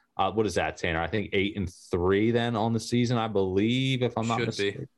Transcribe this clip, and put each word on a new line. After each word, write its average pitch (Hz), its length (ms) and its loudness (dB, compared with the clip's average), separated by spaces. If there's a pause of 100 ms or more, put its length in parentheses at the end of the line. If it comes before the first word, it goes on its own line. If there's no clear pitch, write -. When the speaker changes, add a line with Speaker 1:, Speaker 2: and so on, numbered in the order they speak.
(180)
Speaker 1:
Uh, 95 140 2
what 107 140 2
is 90 100 -2
that, 78 200 0
Tanner? 85 240 -2
I 85 80 -2
think 95 240 -4
eight 98 240 0
and 90 160 -4 (180)
three 98 420 2
then 117 260 0
on 113 160 0
the 113 80 0
season, 123 360 0
I 110 120 -2
believe, 113 760 2
if 113 140 -2
I'm 113 100 -2
not 117 120 0
Speaker 2:
Should 117 60 0
be. - 20 -2
Speaker 1:
mistaken. 101 400 -4 (100)